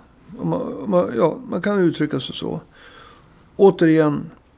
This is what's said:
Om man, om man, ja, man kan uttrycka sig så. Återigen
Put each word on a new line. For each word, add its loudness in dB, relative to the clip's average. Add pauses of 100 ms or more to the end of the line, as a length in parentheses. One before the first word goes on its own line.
(380)
Om -6
man, -4
om -8
man, 0
ja, 0 (100)
man -6
kan 0
uttrycka 0
sig -10
så. -8 (960)
Återigen 4 (280)